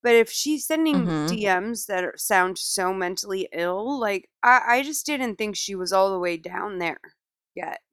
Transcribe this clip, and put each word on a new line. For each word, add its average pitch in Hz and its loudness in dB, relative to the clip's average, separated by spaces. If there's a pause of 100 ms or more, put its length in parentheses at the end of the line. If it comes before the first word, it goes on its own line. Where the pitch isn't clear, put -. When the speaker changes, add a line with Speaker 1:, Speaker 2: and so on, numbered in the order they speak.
Speaker 1:
But 240 6
if 226 6
she's 294 -2
sending 311 2
Speaker 2:
Mm-hmm. 160 0
Speaker 1:
D 208 -2
Ms 202 0
that 180 -2
are, 170 -6
sound 185 2
so 185 -2
mentally 190 -4
ill, 190 -2
like, 202 -2 (140)
I, 247 8
I 247 4
just 285 -4
didn't 254 -2
think 208 -4
she - -6
was 185 -4
all 190 6
the 185 -2
way 175 -2
down 185 -8
there 170 -4 (540)
yet. 170 -8 (120)